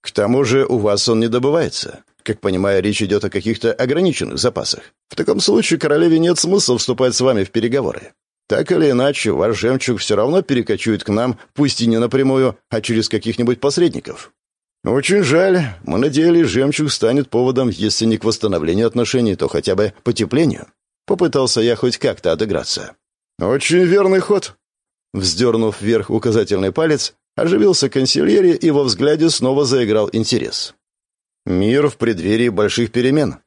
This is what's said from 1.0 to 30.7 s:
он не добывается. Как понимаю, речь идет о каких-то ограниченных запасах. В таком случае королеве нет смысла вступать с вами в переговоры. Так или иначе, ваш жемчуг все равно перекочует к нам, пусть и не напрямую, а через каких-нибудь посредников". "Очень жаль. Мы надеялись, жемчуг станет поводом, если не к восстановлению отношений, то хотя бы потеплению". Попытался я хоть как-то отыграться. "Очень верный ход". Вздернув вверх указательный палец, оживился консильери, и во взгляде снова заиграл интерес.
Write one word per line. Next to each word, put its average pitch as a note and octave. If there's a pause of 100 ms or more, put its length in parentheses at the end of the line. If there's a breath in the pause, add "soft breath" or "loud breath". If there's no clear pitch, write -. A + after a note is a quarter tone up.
он A2+
не A#2
добывается. B2+ (200)
Как G#2+
понимаю, G2
речь G#2
идет G2+
о G2
каких-то G#2+
ограниченных C#3
запасах. - (140)
В -
таком G3
случае G#3
королеве D#3+
нет E3
смысла E3
вступать B2
с -
вами A#2+
в -
переговоры. A2+ (340)
Так D3+
или D#3
иначе, B2+
ваш G2
жемчуг A#2+
все -
равно C#3
перекочует A2
к -
нам, A2+ (140 loud breath)
пусть C#3
и A#2
не A2+
напрямую, C3 (120)
а A2+
через A2+
каких-нибудь A#2
посредников". - (540)
"Очень F3
жаль. F3+ (240)
Мы E2
надеялись, D#3
жемчуг C#3
станет B2+
поводом, B2+
если G#2
не A2
к G#2
восстановлению G2+
отношений, A#2
то C#2+
хотя F#2
бы G2+ (100)
потеплению". B2 (380)
Попытался C#3+
я A#2
хоть B2
как-то F2+
отыграться. E2 (440)
"Очень C#3
верный F#3+
ход". - (580)
Вздернув G#2+
вверх G#2+
указательный G#2
палец, D#3+ (220)
оживился E3+
консильери, E3
и D#3+
во C#3+
взгляде D3
снова C#3
заиграл G#2+
интерес. - (680)